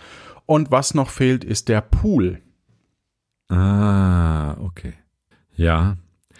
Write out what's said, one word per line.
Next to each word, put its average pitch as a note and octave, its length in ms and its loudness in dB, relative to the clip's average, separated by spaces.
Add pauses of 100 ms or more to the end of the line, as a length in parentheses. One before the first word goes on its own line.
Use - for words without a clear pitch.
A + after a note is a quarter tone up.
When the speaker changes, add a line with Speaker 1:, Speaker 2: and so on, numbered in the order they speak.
(460)
Speaker 1:
Und D3+ 240 2
was C#3 240 0
noch C#3 160 -2
fehlt, B2+ 360 0
ist - 240 -6
der G#2+ 100 2
Pool. A#2+ 640 0 (1040)
Speaker 2:
Ah, F#2 1120 2
okay. F2 340 -12 (600)
Ja. E2+ 400 2 (440)